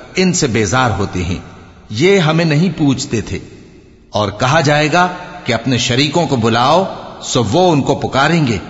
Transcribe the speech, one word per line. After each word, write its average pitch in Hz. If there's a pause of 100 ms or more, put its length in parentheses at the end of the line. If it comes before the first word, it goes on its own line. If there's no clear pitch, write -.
(180)
इनसे 180
बेजार 113
होते 92
हैं, 85 (480)
ये 180
हमें 160
नहीं 160
पूछते 131
थे। 90 (720)
और 101
कहा 135
जाएगा 151 (380)
कि 120
अपने 120
शरीकों 147
को 131
बुलाओ, 123 (340)
सो -
वो 156
उनको 143
पुकारेंगे, 131